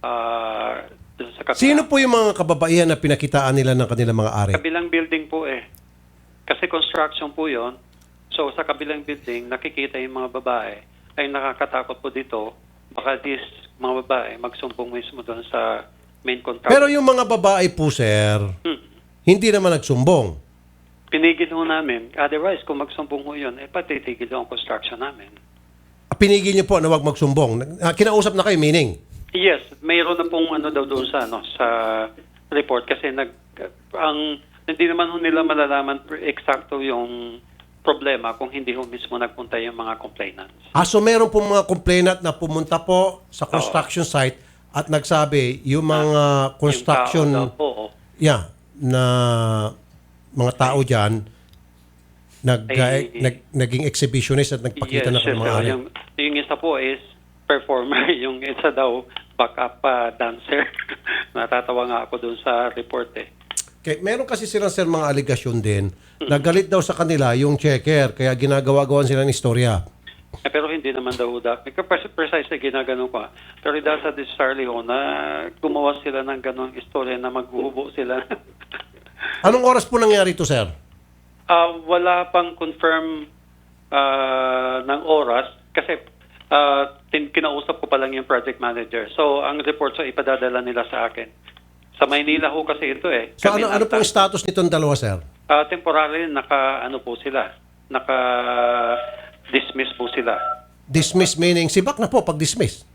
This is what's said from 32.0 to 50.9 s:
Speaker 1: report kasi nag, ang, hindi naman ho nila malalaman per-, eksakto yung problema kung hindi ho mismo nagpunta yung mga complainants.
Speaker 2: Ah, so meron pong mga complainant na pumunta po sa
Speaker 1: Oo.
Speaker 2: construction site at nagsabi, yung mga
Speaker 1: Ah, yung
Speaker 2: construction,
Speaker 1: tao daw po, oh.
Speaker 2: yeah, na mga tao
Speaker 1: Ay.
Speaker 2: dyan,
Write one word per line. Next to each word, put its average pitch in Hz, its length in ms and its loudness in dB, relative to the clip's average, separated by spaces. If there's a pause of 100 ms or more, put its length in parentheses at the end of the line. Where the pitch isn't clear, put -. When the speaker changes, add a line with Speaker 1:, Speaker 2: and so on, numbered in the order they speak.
Speaker 1:
report 139 380 0
kasi 143 240 -4
nag, 135 220 -6 (580)
ang, 151 460 -2 (260)
hindi 165 240 -2
naman 170 220 0
ho 170 80 -8
nila 165 240 0
malalaman 139 640 0
per-, 156 200 -12
eksakto 143 560 -4
yung 120 600 -6 (400)
problema 135 520 0
kung 127 160 -8
hindi 127 240 -6
ho 127 120 -6
mismo 123 320 -12
nagpunta 123 420 -6
yung 117 160 -6
mga 113 240 -8
complainants. 98 560 -12 (160)
Speaker 2:
Ah, 175 140 2
so 196 140 0
meron 226 300 4
pong 208 220 0
mga 202 160 4
complainant 180 540 2
na 170 100 -2
pumunta 160 480 -2
po 185 500 0
sa - 140 -8
Speaker 1:
Oo. - 80 -6
Speaker 2:
construction - 520 -2
site 131 340 0 (340)
at 147 160 -4
nagsabi, 147 760 2
yung 143 220 0
mga 156 200 2 (100)
Speaker 1:
Ah, 143 320 4
yung 135 120 -6
Speaker 2:
construction, 147 680 2
Speaker 1:
tao 139 160 4
daw 131 80 -2
po, 151 180 -2 (100)
oh. 110 120 -10 (280)
Speaker 2:
yeah, 131 300 2 (260)
na 127 280 0 (1300)
mga 123 240 0
tao 135 240 2
Speaker 1:
Ay. 135 60 4
Speaker 2:
dyan, 110 280 2 (1300)